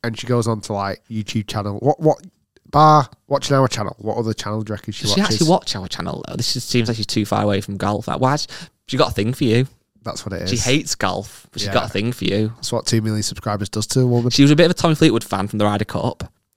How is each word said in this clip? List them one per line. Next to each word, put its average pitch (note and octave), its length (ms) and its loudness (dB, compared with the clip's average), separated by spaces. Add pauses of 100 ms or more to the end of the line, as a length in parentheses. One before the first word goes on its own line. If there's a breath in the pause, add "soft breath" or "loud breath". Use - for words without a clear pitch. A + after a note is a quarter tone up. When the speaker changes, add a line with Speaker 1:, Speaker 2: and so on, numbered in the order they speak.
Speaker 1:
And A2+ 120 -6
she - 120 -10
goes A#2+ 180 2
on A2 140 -2
to, G#2+ 140 -8
like, G2 360 -4
YouTube G#2+ 380 -4
channel. G2+ 300 -4
What, C#3 200 2
what, D#3 200 2 (520)
bar D3+ 380 8 (200)
watching C#3 280 0
our C3+ 100 4
channel. G#2 320 -4
What G#2+ 200 -4
other A2 160 -2
channel G#2+ 280 -6
do G#2 80 -10
you G#2+ 60 -4
reckon G#2 160 -10
she - 120 -10
Speaker 2:
Does G#2 100 0
she F#3+ 80 2
Speaker 1:
watches? D#3 140 0
Speaker 2:
actually D#3 140 4
watch - 240 2
our F#2 140 -8
channel, - 400 -8
though? - 80 -10
This - 180 -2
is, B2 80 -6
seems A#2+ 240 0
like A#2 120 -4
she's G#2 80 -4
too G#2+ 180 -2
far G#2 180 0
away G2+ 200 0
from G2+ 160 -8
golf. G2+ 280 -2
Like, - 140 -4
why? C3 160 2
She, - 100 -6 (400 loud breath)
she C3+ 120 -6
got D3+ 120 2
a - 40 -6
thing G#2+ 180 -2
for C#3 120 -4
you. A#2+ 220 4 (380)
Speaker 1:
That's - 200 -10
what G2 160 -8
it F2 80 -6
Speaker 2:
She G2+ 60 -2
Speaker 1:
is. A2 100 -2
Speaker 2:
hates C3 300 0
golf, G2 560 -6
but - 100 -12
she's G2+ 60 -4
Speaker 1:
Yeah. G2 80 -6
Speaker 2:
got - 120 0
a - 60 -10
thing A2 200 -2
for - 140 -6
you. G#2+ 280 0
Speaker 1:
That's - 160 -10
what A#2+ 160 -4
two A2+ 160 2
million G#2+ 220 -2
subscribers G#2 440 -6
does G#2+ 200 -6
to C3 140 2
a B2+ 40 4
woman. A#2+ 240 2
Speaker 2:
She C#3 120 4
was D3 100 8
a D3 40 6
bit E3 100 6
of E3+ 40 2
a F3+ 40 0
Tommy D#3+ 200 2
Fleetwood A#2 300 4
fan G2 240 -2
from G#2+ 100 -6
the G#2 60 2
Ryder G#2 200 2
Cup. - 480 -6 (240)